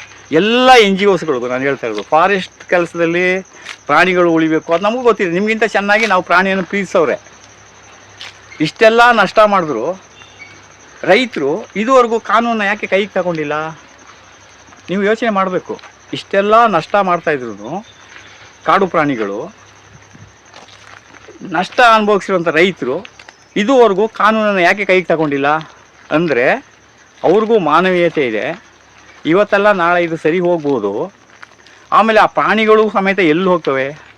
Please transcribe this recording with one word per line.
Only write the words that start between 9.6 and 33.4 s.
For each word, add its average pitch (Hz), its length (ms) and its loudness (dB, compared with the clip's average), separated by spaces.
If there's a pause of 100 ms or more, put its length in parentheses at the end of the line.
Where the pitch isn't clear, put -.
ರೈತರು 180 640 -2 (100)
ಇದುವರೆಗೂ 233 440 2
ಕಾನೂನನ್ನ 226 420 -2
ಯಾಕೆ 208 240 -4
ಕೈಗೆ 196 280 -2
ತಗೊಂಡಿಲ್ಲ? 156 540 -4 (1200)
ನೀವು 196 120 -4
ಯೋಚನೆ 226 280 -2
ಮಾಡಬೇಕು. 185 500 -4 (320)
ಇಷ್ಟೆಲ್ಲ 208 540 2
ನಷ್ಟ 208 300 -2
ಮಾಡ್ತಾಯಿದ್ರು 156 880 -4 (800)
ಕಾಡು 185 220 2
ಪ್ರಾಣಿಗಳು, 143 680 -4 (1900)
ನಷ್ಟ 185 380 -4 (140)
ಅನುಭವಿಸಿರುವಂಥ 196 540 0
ರೈತರು 160 580 -2 (500)
ಇದುವರೆಗೂ 214 520 2
ಕಾನೂನನ್ನು 208 520 0
ಯಾಕೆ 196 240 0
ಕೈಗೆ 185 200 0
ತಗೊಂಡಿಲ್ಲ 147 420 -2 (640)
ಅಂದರೆ, 160 540 0 (600)
ಅವ್ರಿಗೂ 214 340 2
ಮಾನವೀಯತೆ 170 680 0
ಇದೆ. 117 380 -6 (600)
ಇವತ್ತೆಲ್ಲ 202 460 2
ನಾಳೆ 175 320 0
ಇದು 165 120 -4
ಸರಿ 160 220 -2
ಹೋಗ್ಬೋದು. 147 720 -2 (800)
ಆಮೇಲೆ 214 280 4
ಆ 180 60 4
ಪ್ರಾಣಿಗಳು 214 640 2
ಸಮೇತ 196 280 -2
ಎಲ್ಲಿ 180 300 2